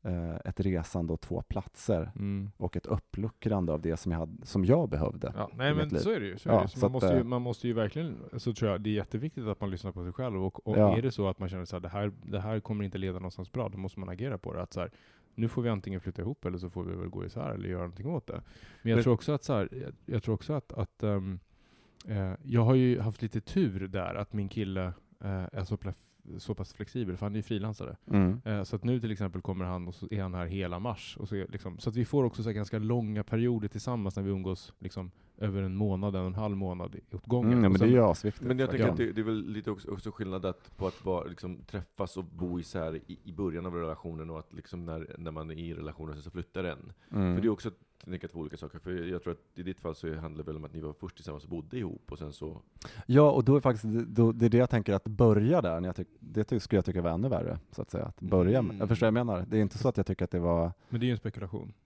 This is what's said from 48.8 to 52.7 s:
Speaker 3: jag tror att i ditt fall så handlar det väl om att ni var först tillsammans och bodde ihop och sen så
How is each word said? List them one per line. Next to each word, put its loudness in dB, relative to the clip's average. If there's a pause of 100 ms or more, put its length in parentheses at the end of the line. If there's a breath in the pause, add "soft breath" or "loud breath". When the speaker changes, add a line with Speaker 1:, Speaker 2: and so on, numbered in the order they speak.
Speaker 3:
jag -4
tror -4
att -14
i -10
ditt -6
fall -6
så -6
handlar -8
det -8
väl -6
om -10
att -14
ni -8
var -8
först -12
tillsammans -12
och -20
bodde -8
ihop -8
och -10
sen -10
så -10 (440 loud breath)